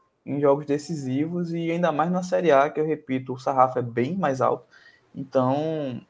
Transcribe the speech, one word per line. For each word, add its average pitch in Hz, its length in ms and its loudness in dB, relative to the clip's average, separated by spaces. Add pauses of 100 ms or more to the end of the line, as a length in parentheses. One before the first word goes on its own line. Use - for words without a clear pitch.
(240)
em 135 160 -6
jogos 143 240 4
decisivos 147 880 -4
e 170 180 -4
ainda 170 220 0
mais 151 180 0
na 185 120 -2
Série 180 280 0
A, 143 200 6
que 156 100 -4
eu 156 60 0
repito, 131 480 -4
o 127 40 -8
sarrafo 131 400 2
é 123 40 0
bem 120 340 -2
mais 139 240 -2
alto. 120 240 0 (500)
Então, 135 960 -2